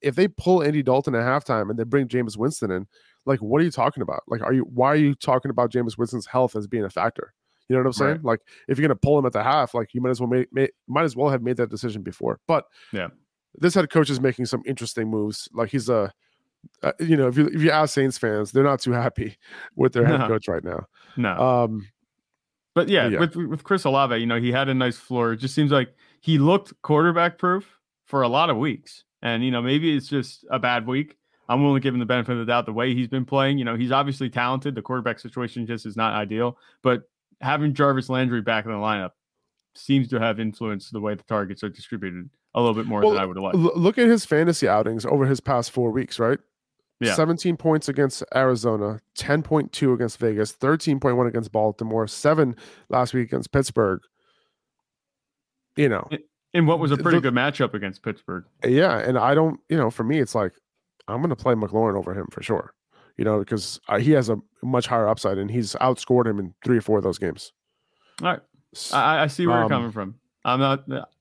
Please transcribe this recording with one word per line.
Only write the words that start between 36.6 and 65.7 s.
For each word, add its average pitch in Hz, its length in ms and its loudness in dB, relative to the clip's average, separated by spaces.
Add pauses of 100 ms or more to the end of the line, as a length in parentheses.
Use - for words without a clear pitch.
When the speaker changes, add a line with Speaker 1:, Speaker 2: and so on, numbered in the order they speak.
Speaker 2:
But 123 260 0 (320)
having 147 320 0
Jarvis 135 360 2
Landry 127 320 0
back 110 240 -2
in 113 60 -8
the 107 60 -6
lineup 101 340 -2 (600)
seems 135 360 0
to 127 100 -2
have 113 200 0
influenced 107 540 -6
the 110 80 -8
way 104 140 -4
the 87 80 -18
targets 101 400 -4
are 107 60 -6
distributed 90 600 -12 (240)
a 120 80 2
little 117 140 2
bit 110 100 -4
more 107 160 -2
Speaker 1:
Well, 214 120 4
Speaker 2:
than 101 80 0
I 95 40 0
would 92 120 -6
have 95 60 -4
liked. 98 120 0
Speaker 1:
l-, 170 200 4
look 175 220 2
at 240 100 4
his 226 160 4
fantasy 160 440 2
outings 110 360 2
over 135 220 2
his 135 140 2
past 123 320 -2
four 120 180 0
weeks, 120 300 -4
right? 117 180 2 (600)
Speaker 2:
Yeah. 110 160 2
Speaker 1:
Seventeen 165 420 0
points 156 320 0
against 135 340 0 (120)
Arizona, 110 640 0 (160)
ten 147 280 0
point 156 280 0
two 131 220 0
against 120 260 -2
Vegas, 107 320 0
thirteen 147 480 0
point 123 180 0
one 123 100 2
against 113 240 -4
Baltimore, 110 560 -2
seven 147 480 2 (340)
last 123 260 0
week 123 140 0
against 123 220 -4
Pittsburgh. 110 500 0 (1700)
You 143 140 4
know. 104 220 -2
Speaker 2:
In, 147 80 -6 (340)
in 170 120 4
what 160 140 4
was 151 120 0
a 143 60 2
pretty 170 200 2
Speaker 1:
The 170 120 4
Speaker 2:
good 120 40 0
matchup 131 400 0
against 101 280 -8
Pittsburgh. 90 440 -10 (200)
Speaker 1:
Yeah, 131 320 4
and 127 200 0
I 123 180 4
don't, 160 240 2 (100)
you 165 80 0
know, 123 140 2
for 120 120 -6
me, 143 160 0
it's 123 140 -2
like, 101 200 -2 (540)
I'm 117 140 -6
gonna 160 140 -2
play 127 180 0
McLaurin 107 420 0
over 92 180 -4
him 98 180 -8
for - 100 -14
sure, - 320 -4 (440)
you - 80 -4
know, 107 140 2
because, 104 400 -6 (100)
uh, 101 100 2
he 139 120 2
has 131 180 4
a 107 80 0 (260)
much 123 240 0
higher 113 200 2
upside, 104 300 0
and 101 140 -4
he's 113 240 -2